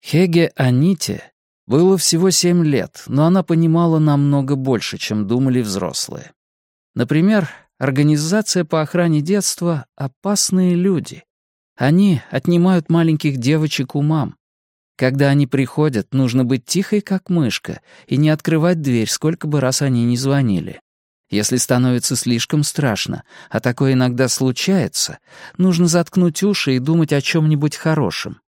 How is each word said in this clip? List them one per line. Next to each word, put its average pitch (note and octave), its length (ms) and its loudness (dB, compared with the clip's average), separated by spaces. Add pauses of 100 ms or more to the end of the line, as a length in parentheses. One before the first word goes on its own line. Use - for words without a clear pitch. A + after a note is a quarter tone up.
Хеге E3+ 540 2
Аните C3 760 0 (340)
было F3+ 320 4
всего F3 320 0
семь F3 340 2
лет, C3+ 420 -2
но C#3+ 200 2
она F#3 160 2
понимала E3 560 2
намного C#3+ 580 2
больше, C3 400 -2
чем G#2 300 -4
думали B2 340 0
взрослые. F#2+ 720 -6 (640)
Например, E3 560 0 (280)
организация D3+ 880 0
по D#3+ 160 -2
охране D#3+ 400 0
детства — F3 680 -4 (100)
опасные F#3 760 -2
люди. F3 500 -2 (520)
Они E3 540 2
отнимают F3 580 0
маленьких D#3+ 480 2
девочек C#3+ 580 -2
у C#3+ 80 -2
мам. D3+ 340 -2 (600)
Когда C3+ 320 2
они C#3+ 180 2
приходят, C3+ 680 -2
нужно C3 300 2
быть B2 200 -2
тихой, G3+ 380 -2
как - 260 -6
мышка, D#3 540 -2 (240)
и B2 100 -2
не D3+ 140 2
открывать D#3+ 500 0
дверь, A#2+ 300 0
сколько D#3+ 360 -4
бы D3 140 0
раз C3 220 0
они B2 240 0
ни A#2+ 100 0
звонили. B2+ 640 -2 (480)
Если G#2 300 -2
становится B2 580 0
слишком B2 460 -2
страшно, - 640 -4 (260)
а A2 100 -2
такое C3+ 320 0
иногда B2+ 360 0
случается, C3 920 -2 (400)
нужно F3+ 280 2
заткнуть E3+ 560 0
уши F#3+ 340 0
и - 20 0
думать D#3 340 0
о C#3+ 80 2
чем-нибудь D#3 560 0
хорошем. D#3 640 -4 (120)